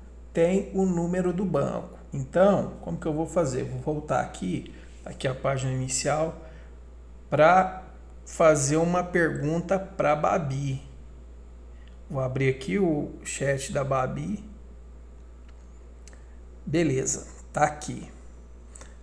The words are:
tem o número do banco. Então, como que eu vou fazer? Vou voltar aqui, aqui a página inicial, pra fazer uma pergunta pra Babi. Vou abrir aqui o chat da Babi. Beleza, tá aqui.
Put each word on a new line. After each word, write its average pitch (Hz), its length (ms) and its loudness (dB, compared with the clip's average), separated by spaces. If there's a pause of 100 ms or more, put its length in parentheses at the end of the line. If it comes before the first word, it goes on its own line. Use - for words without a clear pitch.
(340)
tem 185 400 4
o 190 140 4
número 180 440 2
do 185 140 0
banco. 135 480 0 (200)
Então, 170 640 4
como 170 180 -6
que - 80 -6
eu 160 80 0
vou 156 140 0
fazer? 131 380 2
Vou 127 160 -6
voltar 147 400 0
aqui, - 520 -4 (300)
aqui - 240 -6
a 131 80 -2
página 131 380 0
inicial, 147 720 -2 (840)
pra 175 540 8 (400)
fazer 151 540 6
uma 175 260 4
pergunta 165 720 2
pra 151 380 2
Babi. 143 640 0 (1300)
Vou 135 120 -2
abrir 131 260 2
aqui 175 320 2
o 156 320 2 (100)
chat - 520 -2
da 139 100 2
Babi. 135 580 0 (2250)
Beleza, 139 600 2 (240)
tá 147 140 4
aqui. - 440 -2 (920)